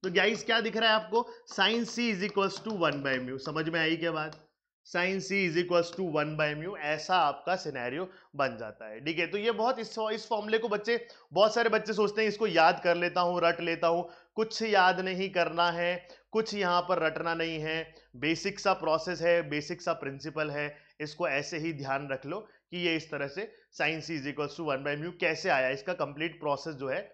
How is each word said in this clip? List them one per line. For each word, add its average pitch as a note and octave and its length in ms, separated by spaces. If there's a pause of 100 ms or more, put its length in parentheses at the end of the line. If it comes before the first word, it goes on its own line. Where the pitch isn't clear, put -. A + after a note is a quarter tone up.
तो F#3 100
गाइस G3 320
क्या A3+ 160
दिख A3 160
रहा A3+ 140
है G#3+ 60
आपको, A3 300 (260)
sin A3 360
C A#3 240
is G3 160
equals G3 320
to A3 240
one D3 200
by C3+ 180
mu। B2+ 180
समझ D#3 280
में E3 120
आई D#3+ 160
क्या E3 160
बात? D#3 280 (460)
Sin F#3 360
C G3 200
is E3 160
equals F3 360
to F#3+ 180
one D3+ 240
by D3+ 200
mu, F3 200 (100)
ऐसा D3+ 320
आपका D#3 380
सिनेरियो D3 520 (280)
बन C3 220
जाता A2 300
है, A2+ 160
ठीक D#3+ 140
है। E3+ 80
तो F3 120
ये G#3+ 140
बहुत A3 260
इस, A3+ 160 (180)
इस A3 160
फॉर्मूले G#3+ 300
को A3+ 100
बच्चे, G#3 280 (360)
बहुत G#3 220
सारे A#3 160
बच्चे G#3+ 220
सोचते G#3 300
हैं A3 60
इसको G#3 180
याद E3 380
कर F3 120
लेता F3 240
हूँ, F3 220
रट E3+ 200
लेता E3 260
हूँ, E3+ 200 (260)
कुछ A3 280
याद F#3 380
नहीं F#3 300
करना E3+ 420
है, F3 360 (240)
कुछ A3 220
यहाँ F3+ 340
पर F3+ 100
रटना D#3+ 360
नहीं E3 260
है, D#3+ 340 (220)
बेसिक E3 440
सा G3 140
प्रोसेस D#3+ 480
है, E3+ 180 (100)
बेसिक D3+ 320
सा E3+ 120
प्रिंसिपल D3 560
है, D3 260 (240)
इसको D#3 280
ऐसे C#3+ 300
ही E3 160
ध्यान C#3 360
रख C3+ 160
लो F3 140
कि - 380
ये E3+ 180
इस D#3 140
तरह C#3+ 180
से E3 240 (220)
sin D#3 300
C D#3+ 140
is C3+ 100
equals D3 300
to E3 80
one C#3 180
by D3 140
mu D#3+ 120 (100)
कैसे D#3+ 300
आया, C3 200
इसका C#3 240
कंप्लीट D3+ 460
प्रोसेस D3+ 340
जो C3+ 140
है D3 120 (140)